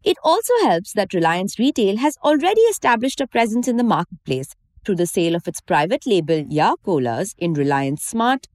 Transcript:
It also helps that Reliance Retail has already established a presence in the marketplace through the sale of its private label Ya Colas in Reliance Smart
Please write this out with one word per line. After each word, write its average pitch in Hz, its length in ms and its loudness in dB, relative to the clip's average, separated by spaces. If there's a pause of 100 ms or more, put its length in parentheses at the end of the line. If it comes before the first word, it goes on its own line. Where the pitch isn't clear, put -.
It 349 200 2
also 381 380 2
helps 196 320 0
that 196 220 -2
Reliance 180 420 0
Retail 220 400 2
has 285 260 0
already 330 380 2
established 269 580 0
a 277 60 -2
presence 233 420 0
in 240 100 0
the 247 60 2
marketplace 156 720 -4 (300)
through 196 140 -2
the 175 100 0
sale 170 260 0
of 175 140 -6
its - 140 -10
private 175 440 -2
label 165 420 0
Ya 151 360 2
Colas 139 560 -2
in 175 160 -2
Reliance 139 480 -2
Smart 240 520 -2